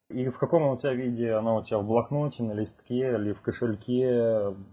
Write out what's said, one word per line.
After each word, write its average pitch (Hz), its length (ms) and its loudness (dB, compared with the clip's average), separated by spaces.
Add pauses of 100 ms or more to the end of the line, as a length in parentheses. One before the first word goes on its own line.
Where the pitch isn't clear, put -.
И 127 200 -4
в 127 100 -8
каком 156 280 2
у 131 100 2
тебя 135 160 -2
виде 120 400 -2
оно 110 240 2
у 107 60 0
тебя? 107 160 -2
В 101 80 0
блокноте, 131 560 0
на 110 100 -2
листке 123 640 -2
или 104 180 0
в 98 100 -8
кошельке? 117 1120 0 (160)